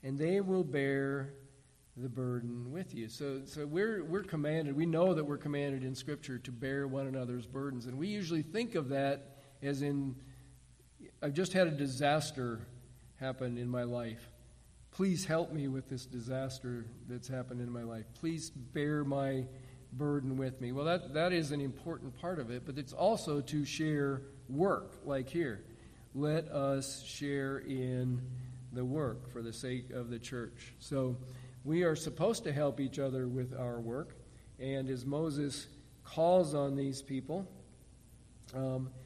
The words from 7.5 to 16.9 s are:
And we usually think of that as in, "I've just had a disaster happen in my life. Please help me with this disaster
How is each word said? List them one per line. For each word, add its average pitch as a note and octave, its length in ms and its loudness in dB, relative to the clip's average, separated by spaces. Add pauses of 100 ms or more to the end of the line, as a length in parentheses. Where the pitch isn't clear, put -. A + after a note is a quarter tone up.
And B2+ 120 -4
we E3 80 0
usually F3 360 0
think G#3+ 340 -2
of C#3 140 2
that C#3 460 2 (260)
as C#3 200 0
in, C#3 320 0 (1080)
"I've D3 140 0
just F3+ 180 2
had F#3 140 8
a D#3 60 2
disaster C#3 880 2 (560)
happen B2+ 420 -2
in B2 100 -2
my B2 140 0
life. A#2+ 480 -4 (640)
Please F#3+ 320 2
help D#3+ 280 2
me C#3+ 160 0
with C3+ 200 -2
this B2+ 180 -6
disaster B2 800 -4 (220)